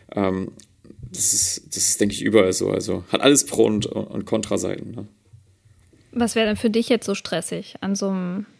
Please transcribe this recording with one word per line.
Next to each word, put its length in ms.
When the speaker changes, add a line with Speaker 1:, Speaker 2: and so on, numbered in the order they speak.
Speaker 1:
Ähm, 380
das 220
ist, 340
das 200
ist, 120
denke 140
ich, 80
überall 300
so. 180
Also 400
hat 100
alles 240
Pro- 220
und, 200
und 380
Kontraseiten, 680
ne? 140
Speaker 2:
Was 200
wär 100
denn 120
für 140
dich 200
jetzt 160
so 80
stressig 640
an 160
so 120
einem 380